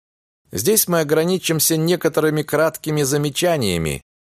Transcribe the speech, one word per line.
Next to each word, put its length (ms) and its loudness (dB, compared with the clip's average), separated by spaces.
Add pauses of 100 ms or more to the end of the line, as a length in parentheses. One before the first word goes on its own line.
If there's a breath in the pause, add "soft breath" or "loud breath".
(520)
Здесь 360 0
мы 140 2
ограничимся 760 0
некоторыми 640 0
краткими 600 -2
замечаниями 1000 0 (280)